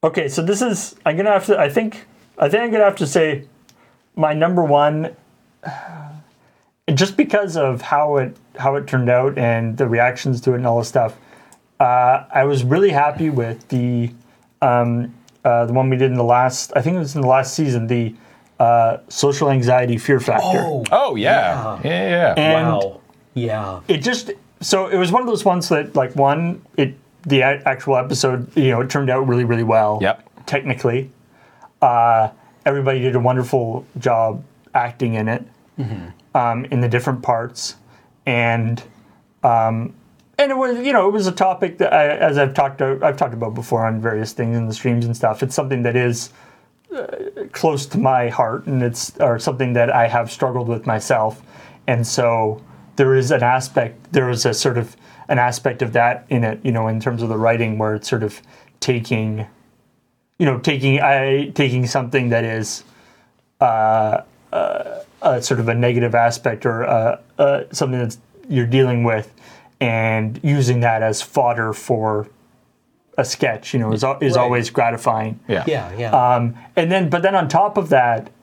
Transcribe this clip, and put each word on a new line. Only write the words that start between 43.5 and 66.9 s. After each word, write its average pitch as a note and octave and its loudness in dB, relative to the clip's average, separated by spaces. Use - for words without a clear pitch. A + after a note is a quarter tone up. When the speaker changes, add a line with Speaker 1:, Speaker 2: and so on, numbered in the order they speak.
Speaker 1:
before A#2 -2
on A2 -2
various A2 -4
things A#2 -4
in A2+ -2
the A2 -6
streams A#2+ -2
and A#2 -2
stuff, A2 -2
it's C3+ -4
something C3+ -2
that A#2 0
is, B2 0
uh, C4 -8
close C#3+ 0
to - -6
my B2+ 2
heart, A#2 -2
and C3 0
it's, - -6
or A#2+ 2
something B2+ -2
that A#2+ 2
I A#2 4
have A#2 -2
struggled B2 -2
with A2+ -4
myself. A2 -2
And A#2+ 0
so A2+ 0
there C3+ 4
is B2+ 2
an C3 2
aspect, B2 -2
there B2+ 2
is A#2+ -2
a A#2 2
sort A#2+ 0
of A2+ -6
an B2+ 2
aspect - -2
of A2+ -4
that A#2+ 2
in A#2+ 0
it, A2+ -2
you C3 0
know, A2+ 0
in A2 -2
terms A#2 -4
of A#2 -4
the A2 -2
writing, A2+ 0
where G#2+ -2
it's - -10
sort A#2 -2
of G#2 -6
taking, A2 -2
you E3+ 2
know, B2+ 2
taking, C3+ 2
I, C#3 2
taking B2+ 0
something B2 -2
that A#2 2
is, A2+ -6
uh, A2 2
uh, - -4
a B2 0
sort A#2+ -2
of A#2 0
a A#2 2
negative A#2+ 0
aspect A#2 0
or, A2+ -2
uh, A#2 0